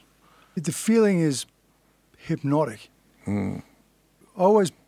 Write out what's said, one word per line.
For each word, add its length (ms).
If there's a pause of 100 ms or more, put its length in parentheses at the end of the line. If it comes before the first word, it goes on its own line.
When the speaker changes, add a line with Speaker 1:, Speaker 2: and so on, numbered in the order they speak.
(540)
Speaker 1:
the 180
feeling 480
is 280 (720)
hypnotic. 720 (360)
Speaker 2:
Hmm. 320 (800)
Speaker 1:
I 60
always 300 (160)